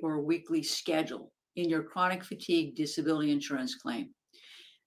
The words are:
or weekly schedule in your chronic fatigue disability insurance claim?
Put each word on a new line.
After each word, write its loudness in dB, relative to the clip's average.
or 0
weekly 0
schedule -2
in 0
your 2
chronic 0
fatigue 0
disability 2
insurance 0
claim? -6